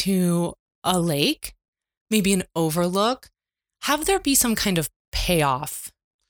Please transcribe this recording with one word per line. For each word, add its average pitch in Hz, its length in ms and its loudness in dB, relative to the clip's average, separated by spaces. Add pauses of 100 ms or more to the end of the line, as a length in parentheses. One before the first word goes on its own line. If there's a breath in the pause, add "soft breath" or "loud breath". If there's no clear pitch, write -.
to 175 540 0 (300)
a 180 160 2
lake, 170 540 -2 (560)
maybe 196 240 2
an 185 80 0 (120)
overlook? 180 760 -2 (520)
Have 302 220 -2
there 392 160 0
be 277 140 0
some 233 200 2
kind 190 220 0
of 156 140 -2 (220)
payoff 151 800 -2 (400)